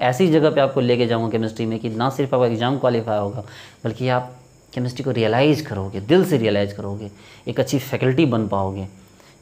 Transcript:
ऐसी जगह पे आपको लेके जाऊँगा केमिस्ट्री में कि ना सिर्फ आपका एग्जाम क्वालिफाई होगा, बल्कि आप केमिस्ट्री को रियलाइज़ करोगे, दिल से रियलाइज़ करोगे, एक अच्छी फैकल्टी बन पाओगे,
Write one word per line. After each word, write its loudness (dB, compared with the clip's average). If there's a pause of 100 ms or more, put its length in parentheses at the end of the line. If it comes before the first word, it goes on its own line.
ऐसी 2
जगह 6
पे 2
आपको 2
लेके 4
जाऊँगा 0
केमिस्ट्री -2
में -4
कि -6
ना -2
सिर्फ -2
आपका 4
एग्जाम 0
क्वालिफाई 0
होगा, -4 (400)
बल्कि -4
आप -2 (400)
केमिस्ट्री -6
को -2
रियलाइज़ 2
करोगे, -8
दिल 4
से 2
रियलाइज़ 0
करोगे, -8 (380)
एक -2
अच्छी 0
फैकल्टी 0
बन 0
पाओगे, -4 (540)